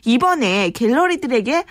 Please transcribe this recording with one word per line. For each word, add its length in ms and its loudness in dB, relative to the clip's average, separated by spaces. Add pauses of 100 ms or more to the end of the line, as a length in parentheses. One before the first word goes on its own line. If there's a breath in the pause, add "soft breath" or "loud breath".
이번에 680 0
갤러리들에게 1000 0